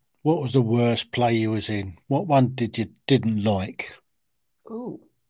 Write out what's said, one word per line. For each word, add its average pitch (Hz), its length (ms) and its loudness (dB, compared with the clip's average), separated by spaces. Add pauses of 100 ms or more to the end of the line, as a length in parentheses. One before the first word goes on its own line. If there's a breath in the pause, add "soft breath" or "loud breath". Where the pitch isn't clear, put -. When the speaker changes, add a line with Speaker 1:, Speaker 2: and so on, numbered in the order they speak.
(220)
Speaker 1:
What 156 200 2
was 123 120 -4
the 135 80 4
worst 117 500 0
play 120 240 2
you 110 160 0
was 107 180 -4
in? 98 280 -6 (100)
What 147 200 0
one 131 280 4
did 113 220 -4
you 110 120 -4 (160)
didn't 110 380 2
like? 98 500 -2 (800)
Speaker 2:
Ooh. 226 300 -12 (280)